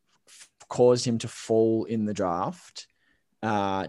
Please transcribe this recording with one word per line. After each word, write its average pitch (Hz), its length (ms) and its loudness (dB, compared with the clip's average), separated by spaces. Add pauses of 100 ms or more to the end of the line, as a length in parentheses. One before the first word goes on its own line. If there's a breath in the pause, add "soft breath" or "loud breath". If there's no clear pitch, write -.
(260)
f-, - 220 -20 (200)
caused 123 380 4
him 117 120 0
to 113 100 -8
fall 113 560 0
in 110 220 -4
the 107 80 -4
draft, 98 760 -6 (540)
uh, 98 460 -2